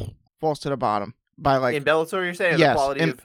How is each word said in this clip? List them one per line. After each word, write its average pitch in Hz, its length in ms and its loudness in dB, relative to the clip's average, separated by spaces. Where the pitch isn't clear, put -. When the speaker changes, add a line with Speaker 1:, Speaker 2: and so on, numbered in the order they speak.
Speaker 1:
falls 151 200 -2
to 147 100 -8
the 139 80 -2
bottom 107 380 -2
by, 143 180 2
like, 127 200 0
Speaker 2:
In 143 60 -6
Bellator, 160 400 0
you're 175 120 -6
saying? 175 240 2
Speaker 1:
yes, 147 140 6
Speaker 2:
The - 20 2
quality 139 260 0
Speaker 1:
in, 160 80 0
Speaker 2:
of, 127 160 -8